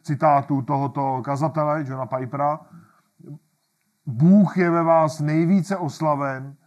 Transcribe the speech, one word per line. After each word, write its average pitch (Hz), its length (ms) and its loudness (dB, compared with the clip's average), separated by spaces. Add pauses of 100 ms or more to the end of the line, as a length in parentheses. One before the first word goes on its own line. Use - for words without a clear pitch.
citátů 143 600 0
tohoto 135 640 -2
kazatele, 151 640 -2
Johna 131 180 -8
Pipera. 139 540 -4 (1500)
"Bůh 165 520 4
je 175 120 2
ve 170 140 2
vás 160 360 2
nejvíce 165 580 0
oslaven, 139 800 -4 (120)